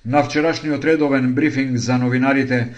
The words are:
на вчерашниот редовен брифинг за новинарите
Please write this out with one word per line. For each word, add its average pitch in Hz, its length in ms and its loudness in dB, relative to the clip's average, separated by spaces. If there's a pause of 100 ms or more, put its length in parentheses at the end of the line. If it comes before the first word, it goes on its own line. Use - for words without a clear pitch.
на 143 180 2
вчерашниот 151 640 -2
редовен 139 480 2
брифинг 135 440 0
за 120 200 0
новинарите 127 800 0